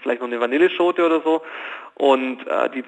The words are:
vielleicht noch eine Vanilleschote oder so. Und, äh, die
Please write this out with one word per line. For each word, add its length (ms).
vielleicht 200
noch 60
eine 120
Vanilleschote 640
oder 180
so. 200
Und, 520
äh, 260
die 140